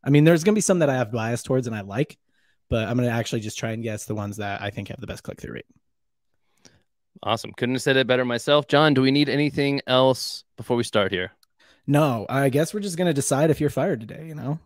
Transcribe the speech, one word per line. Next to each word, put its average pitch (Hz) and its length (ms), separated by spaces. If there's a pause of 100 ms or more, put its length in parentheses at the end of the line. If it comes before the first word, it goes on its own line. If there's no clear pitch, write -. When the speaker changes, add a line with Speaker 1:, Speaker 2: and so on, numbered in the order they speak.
Speaker 1:
I 135 80
mean, 147 140
there's 165 180
gonna 208 140
be 214 40
some 180 200
that 143 100
I 131 60
have 117 160
bias 117 320
towards 131 240
and 113 80
I 104 60
like, 101 360 (500)
but 110 200
I'm 120 80
gonna 123 140
actually 113 320
just 107 160
try 113 120
and 113 140
guess 107 220
the 107 100
ones 101 220
that 101 220
I 101 100
think 101 180
have - 120
the - 60
best - 160
click-through - 320
rate. - 120 (1600)
Speaker 2:
Awesome. 110 300
Couldn't 127 240
have 123 60
said 135 140
it 131 100
better 127 180
myself. 139 440
John, 147 260
do 131 80
we 131 80
need 143 180
anything 139 580
else 127 580 (120)
before 120 200
we 117 80
start 98 280
here? 92 200 (540)
Speaker 1:
No, 139 420
I 139 200
guess 147 260
we're 214 60
just 196 160
gonna 175 180
decide 143 360
if 139 100
you're 147 100
fired 139 300
today, 113 260
you 160 80
know? 147 320